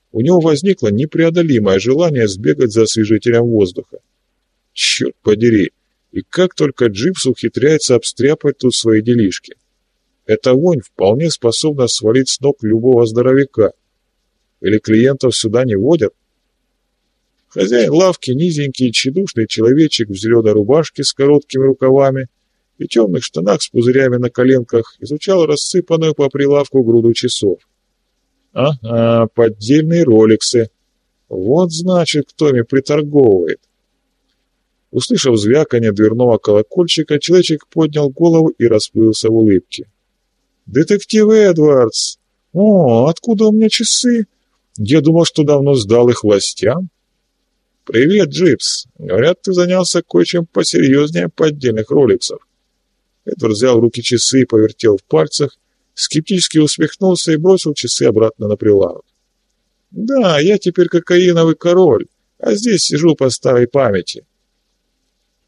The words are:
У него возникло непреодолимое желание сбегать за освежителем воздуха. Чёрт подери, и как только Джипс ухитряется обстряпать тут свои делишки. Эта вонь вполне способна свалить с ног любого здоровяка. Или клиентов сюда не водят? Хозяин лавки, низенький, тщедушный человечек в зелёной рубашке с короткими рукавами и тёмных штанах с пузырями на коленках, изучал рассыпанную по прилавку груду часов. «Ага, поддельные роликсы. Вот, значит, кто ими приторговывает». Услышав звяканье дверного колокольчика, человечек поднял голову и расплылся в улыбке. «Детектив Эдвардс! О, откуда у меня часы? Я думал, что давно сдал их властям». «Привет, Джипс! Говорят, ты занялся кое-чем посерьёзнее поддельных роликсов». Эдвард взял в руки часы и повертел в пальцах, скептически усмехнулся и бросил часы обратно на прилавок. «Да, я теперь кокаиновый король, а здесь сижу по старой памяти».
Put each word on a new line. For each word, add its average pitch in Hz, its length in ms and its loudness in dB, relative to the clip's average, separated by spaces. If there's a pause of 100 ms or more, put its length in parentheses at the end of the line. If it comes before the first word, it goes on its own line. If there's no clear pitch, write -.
(120)
У 110 100 -6
него 170 180 2
возникло 160 480 0
непреодолимое 139 920 0
желание 131 480 -2
сбегать 120 440 -2
за 110 120 2
освежителем 113 640 0
воздуха. 104 540 -2 (760)
Чёрт - 480 -4
подери, 107 500 2 (400)
и 98 100 -8
как - 340 -2
только 135 320 0
Джипс 120 380 -4
ухитряется 131 720 0
обстряпать 143 640 -2
тут 123 160 0
свои 110 280 0
делишки. 113 540 -4 (760)
Эта 117 240 0
вонь 156 260 0
вполне 131 520 -2
способна 131 560 -2
свалить 117 420 0
с - 100 -6
ног 139 220 -2
любого 117 460 2
здоровяка. 120 640 0 (920)
Или 104 160 0
клиентов 120 580 0
сюда 117 300 -2
не 113 100 -2
водят? 117 380 0 (1300)
Хозяин 202 440 0
лавки, 170 380 0
низенький, 143 640 -2
тщедушный 131 560 -4
человечек 123 640 0
в 98 60 -8
зелёной 110 360 0
рубашке 127 520 0
с - 100 -6
короткими 139 500 0
рукавами 135 640 0 (500)
и - 80 -10
тёмных - 380 0
штанах 98 400 -4
с - 60 -10
пузырями 127 480 0
на 120 120 -4
коленках, 127 680 0
изучал 156 480 -2
рассыпанную 160 680 -2
по 139 160 -2
прилавку 139 540 0
груду 117 300 2
часов. 107 480 -4 (920)
«Ага, 117 800 0
поддельные 131 680 0
роликсы. 110 640 2 (580)
Вот, 147 440 -2
значит, 170 580 -2
кто 151 200 -2
ими 123 120 2
приторговывает». 135 1000 0 (1300)
Услышав 127 480 0
звяканье 117 520 0
дверного 110 460 2
колокольчика, 147 800 -2
человечек 170 500 0
поднял 151 440 -2
голову 165 380 2
и - 180 0
расплылся 110 640 0
в 113 40 2
улыбке. 107 540 0 (840)
«Детектив 208 560 0
Эдвардс! 156 920 2 (360)
О, 160 540 4
откуда 214 380 0
у 214 60 4
меня 220 180 2
часы? 233 580 -2 (500)
Я 120 240 0
думал, 165 240 2
что - 180 -2
давно 143 300 2
сдал 120 360 2
их 117 140 -2
властям». 110 640 -2 (960)
«Привет, 156 440 0
Джипс! 147 560 -2 (140)
Говорят, 120 420 -2
ты 190 120 -4
занялся 175 500 -2
кое-чем 175 420 -2
посерьёзнее 160 840 0
поддельных 131 600 -4
роликсов». 135 580 0 (800)
Эдвард 113 300 -4
взял 123 220 2
в 113 40 2
руки 117 220 -2
часы 127 380 0
и 123 40 0
повертел 110 520 0
в - 80 -20
пальцах, 151 520 -4 (380)
скептически 160 640 -2
усмехнулся 165 720 -2
и 156 60 0
бросил 175 360 0
часы - 300 -6
обратно 110 440 0
на 104 80 -2
прилавок. 98 500 0 (840)
«Да, 214 500 -2
я 196 200 2
теперь 175 280 0
кокаиновый 170 680 0
король, 170 500 2 (320)
а - 160 -4
здесь 208 300 -2
сижу 151 320 0
по 131 160 -2
старой 123 360 0
памяти». 113 560 -4 (1200)